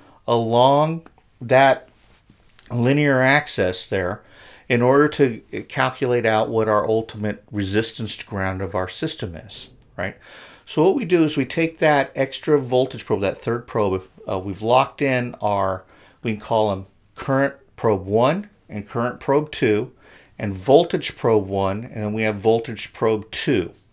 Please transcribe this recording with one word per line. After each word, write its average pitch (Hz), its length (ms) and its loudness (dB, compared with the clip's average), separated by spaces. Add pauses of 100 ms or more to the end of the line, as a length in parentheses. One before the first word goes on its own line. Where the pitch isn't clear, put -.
(280)
along 131 800 4 (340)
that 131 480 4 (800)
linear 131 520 2
axis 131 640 0
there 95 360 -4 (460)
in 120 140 2
order 139 260 6
to 131 300 0 (300)
calculate 123 580 0
out 110 240 2
what 110 180 0
our 104 180 2
ultimate 107 640 -2
resistance 104 680 -4
to - 80 -16
ground 95 340 -4
of 95 140 -6
our 92 140 -2
system - 460 -8
is, - 360 -16 (260)
right? 95 200 -6 (500)
So - 160 0
what 185 120 4
we 254 120 -4
do 165 180 4
is 151 140 -2
we 135 80 0
take 165 320 -4
that 147 360 2
extra 139 440 0
voltage 127 480 -2
probe, 101 160 -2
that 95 160 -2
third 120 280 -4
probe, 98 380 -2 (240)
uh, 104 100 -2
we've 95 240 -8
locked 127 380 2
in 127 400 -2
our, 95 440 -2 (380)
we 117 100 -2
can 104 80 -6
call 107 300 0
'em 98 160 -6 (280)
current 139 400 -2 (220)
probe 101 280 2
one 127 460 0 (160)
and 104 220 -12
current 120 320 -4
probe 151 320 0
two, 113 400 0 (460)
and 104 160 -6
voltage 147 640 -2
probe 110 280 0
one, 98 380 -4
and 117 180 -10
then 104 120 -6
we 110 80 -4
have 107 140 -2
voltage 113 580 -2
probe 110 360 -2
two, 104 420 -2 (200)